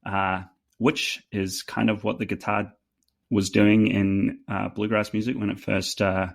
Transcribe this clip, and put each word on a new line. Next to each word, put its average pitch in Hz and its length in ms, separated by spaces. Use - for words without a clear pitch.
uh, 95 380
which - 540
is 95 320
kind 113 260
of 107 140
what 107 160
the 110 60
guitar 104 480
was 98 200
doing 107 380
in, 98 520
uh, 101 200
bluegrass 104 440
music 110 240
when 104 120
it 98 100
first, - 420
uh 95 340